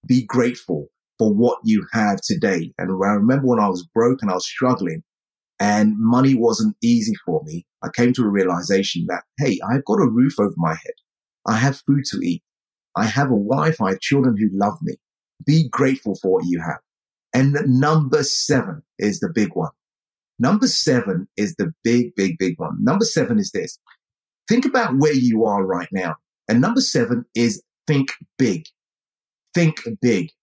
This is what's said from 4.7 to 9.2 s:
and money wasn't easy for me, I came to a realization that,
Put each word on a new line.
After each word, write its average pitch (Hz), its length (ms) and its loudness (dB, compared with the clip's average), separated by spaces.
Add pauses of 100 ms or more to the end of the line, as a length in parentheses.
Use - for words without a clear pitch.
and 104 380 2
money 123 380 4
wasn't 110 480 2
easy 113 300 2 (100)
for 78 220 -4
me, 80 200 -10 (180)
I - 60 -8
came 123 240 2
to 123 100 0
a 107 60 2
realization 92 800 -2
that, 87 140 -6 (140)